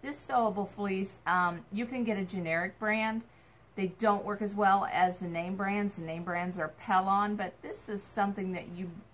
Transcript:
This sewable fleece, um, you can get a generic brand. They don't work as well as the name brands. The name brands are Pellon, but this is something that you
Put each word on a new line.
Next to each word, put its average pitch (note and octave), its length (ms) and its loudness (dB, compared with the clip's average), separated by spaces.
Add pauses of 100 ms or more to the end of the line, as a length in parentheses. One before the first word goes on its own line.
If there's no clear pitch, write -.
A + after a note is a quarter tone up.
This C#4+ 240 -8
sewable G#3+ 440 2
fleece, G3 580 -2
um, F3 440 2
you A3 140 -2
can A#3+ 200 -2
get G#3+ 120 2
a G3 60 -2
generic F3+ 560 -2
brand. A3 440 0 (520)
They F#3 120 0
don't G#3 360 2
work G3+ 180 -4
as G3+ 120 -2
well G3 380 6
as F3+ 260 4
the F3+ 100 -6
name E3+ 280 -4
brands. G3+ 400 0
The E3 80 -8
name E3 200 -6
brands F3 360 -2
are D#3 200 -2
Pellon, G3+ 560 2
but G3 260 -4
this - 280 -10
is G3+ 140 -4
something G3 500 -2
that E3+ 220 -8
you F3+ 160 -6 (220)